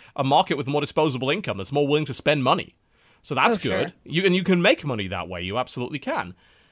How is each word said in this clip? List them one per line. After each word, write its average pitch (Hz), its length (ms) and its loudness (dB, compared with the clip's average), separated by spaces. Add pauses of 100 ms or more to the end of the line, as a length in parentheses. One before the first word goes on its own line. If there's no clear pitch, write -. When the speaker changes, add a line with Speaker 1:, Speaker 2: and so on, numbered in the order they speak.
(180)
Speaker 1:
a 139 80 0
market 147 320 4
with 131 100 -4
more 143 140 0
disposable 135 480 0
income 156 280 -4
that's 95 140 -8
more 147 160 2
willing 151 180 2
to 131 80 -6
spend 147 300 2
money. 131 320 0 (460)
So - 140 -8
that's 196 220 4
Speaker 2:
Oh, 170 40 -8
sure. 110 240 0
Speaker 1:
good. 175 80 -10 (100)
You, 165 220 -2
and 180 100 4
you 185 80 0
can 180 180 4
make 226 220 2
money 113 240 -4
that 90 220 -6
way. 90 140 -8
You 98 140 -4
absolutely 127 420 -6
can. 185 340 -6 (380)